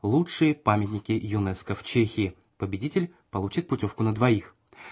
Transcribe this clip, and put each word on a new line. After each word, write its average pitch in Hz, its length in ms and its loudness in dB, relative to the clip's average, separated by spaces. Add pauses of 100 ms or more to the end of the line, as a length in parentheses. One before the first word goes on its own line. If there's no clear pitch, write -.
«Лучшие 151 540 2
памятники 107 580 0
юнеско 101 640 -2
в - 80 -8
Чехии». 107 520 0 (220)
Победитель 131 560 -4 (180)
получит 101 380 -4
путёвку 113 360 -2
на 110 100 2
двоих. 113 400 2 (380)